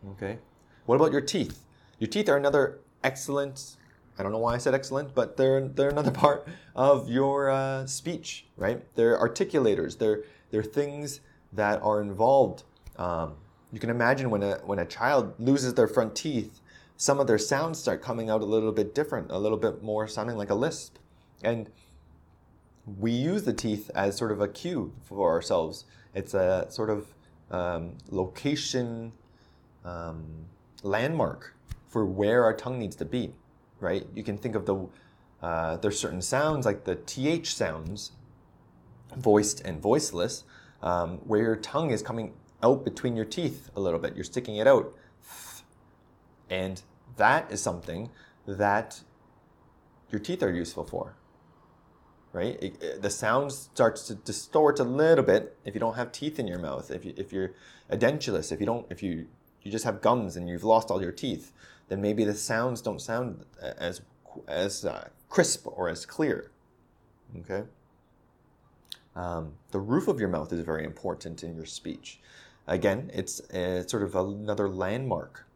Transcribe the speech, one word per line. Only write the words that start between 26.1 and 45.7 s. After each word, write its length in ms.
It's 200
a 360
sort 200
of, 240
um, 460
location, 1040
um, 600
landmark 720
for 180
where 380
our 120
tongue 240
needs 180
to 80
be, 280
right? 340
You 100
can 140
think 180
of 100
the, 220
uh, 360
there's 220
certain 220
sounds 440
like 180
the 120
T 340
H 260
sounds 560
voiced 460
and 200
voiceless, 600
um, 380
where 220
your 140
tongue 360
is 100
coming 320
out 220
between 320
your 100
teeth 500
a 40
little 200
bit. 160
You're 80
sticking 340
it 100
out. 260